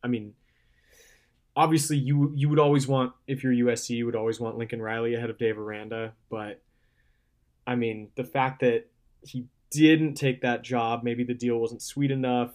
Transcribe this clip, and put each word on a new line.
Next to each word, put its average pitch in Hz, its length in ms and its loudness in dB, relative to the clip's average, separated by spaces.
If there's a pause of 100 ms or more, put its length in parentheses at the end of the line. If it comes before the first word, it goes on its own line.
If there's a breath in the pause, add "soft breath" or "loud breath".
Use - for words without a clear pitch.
I 127 40 -4
mean, 107 260 -4 (1200 soft breath)
obviously 156 420 2
you, 143 380 2
you 147 140 0
would 151 80 4
always 143 300 4
want, 131 260 0 (140)
if 135 160 -6
you're 127 100 2
U 120 160 4
S 117 140 -2
C, 120 100 -6
you 117 140 -2
would 113 80 -4
always 110 240 -2
want 113 180 -6
Lincoln 117 240 -6
Riley 113 320 -2
ahead 117 160 -4
of 113 80 -10
Dave 110 220 0
Aranda. 107 540 -8 (180)
But, 107 300 -10 (1080)
I 123 80 -2
mean, 110 400 -4
the 131 80 -6
fact 131 380 -2
that 117 260 2 (340)
he 123 240 -10 (240)
didn't 156 460 6
take 131 260 0
that 120 220 -2
job, 117 400 -2
maybe 120 200 -2
the 123 120 -2
deal 120 240 0
wasn't 113 240 -4
sweet 143 260 -2
enough, 127 460 0